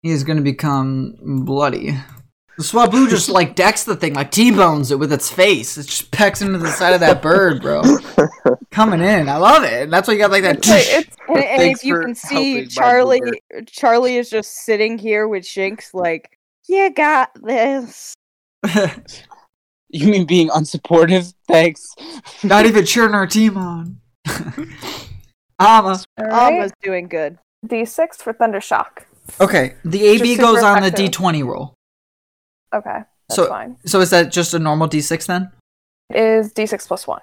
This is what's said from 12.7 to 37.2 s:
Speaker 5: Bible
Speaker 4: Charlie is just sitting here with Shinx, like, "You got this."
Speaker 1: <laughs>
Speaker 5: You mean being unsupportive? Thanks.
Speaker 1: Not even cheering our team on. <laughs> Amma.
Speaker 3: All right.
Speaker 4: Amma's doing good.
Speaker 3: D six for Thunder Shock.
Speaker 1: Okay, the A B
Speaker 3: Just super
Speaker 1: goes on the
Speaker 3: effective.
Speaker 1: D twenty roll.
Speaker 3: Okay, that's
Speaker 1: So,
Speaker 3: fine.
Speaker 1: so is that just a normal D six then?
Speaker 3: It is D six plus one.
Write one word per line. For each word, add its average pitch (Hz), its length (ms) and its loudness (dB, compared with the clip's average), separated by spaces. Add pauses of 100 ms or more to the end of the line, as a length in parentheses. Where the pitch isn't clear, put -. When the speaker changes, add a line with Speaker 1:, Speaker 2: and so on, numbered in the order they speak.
Speaker 5:
Bible 240 460 -10
Speaker 4:
Charlie 247 520 0
is 240 120 -6
just - 340 -8
sitting 220 340 -2
here 214 280 -2
with 202 180 -6
Shinx, 196 500 -8
like, 170 440 -6 (300)
"You 381 240 2
got 294 380 0 (120)
this." 254 720 -4 (480)
Speaker 1:
<laughs> 185 140 -4 (1160)
Speaker 5:
You 160 140 -2
mean 202 180 4
being 160 260 2
unsupportive? 170 840 0 (140)
Thanks. 160 480 0 (480)
Speaker 1:
Not 208 200 6
even 214 220 4
cheering 226 260 2
our 196 140 0
team 214 320 2
on. 170 400 -8 (260)
<laughs> 151 40 -10 (1300)
Amma. 190 440 4 (160)
Speaker 3:
All 214 80 -8
right. 240 260 4
Speaker 4:
Amma's 202 200 -2 (100)
doing 185 260 -6
good. 160 300 -6 (280)
Speaker 3:
D 233 180 -4
six - 380 -6
for 226 100 -8
Thunder 226 280 -2
Shock. - 460 -6 (340)
Speaker 1:
Okay, 185 340 2 (100)
the 180 220 -4
A 208 80 8
B 233 40 4
Speaker 3:
Just 240 120 2
super 240 120 2
Speaker 1:
goes 226 200 6
on 202 180 4
the 190 80 0
Speaker 3:
effective. 196 180 0
Speaker 1:
D 170 40 -2
twenty 165 320 -2
roll. 131 320 -10 (1000)
Speaker 3:
Okay, 208 160 -8 (380)
that's - 80 -4
Speaker 1:
So, 185 120 2
Speaker 3:
fine. - 360 -10
Speaker 1:
so 190 160 0
is 175 100 2
that 170 220 2
just 170 220 -2
a 170 40 -2
normal 156 280 0
D 151 140 -2
six 160 260 -6
then? 175 240 -6 (580)
Speaker 3:
It - 140 -6
is 220 300 0
D 214 140 -4
six 208 200 -8
plus - 200 -8
one. - 160 -10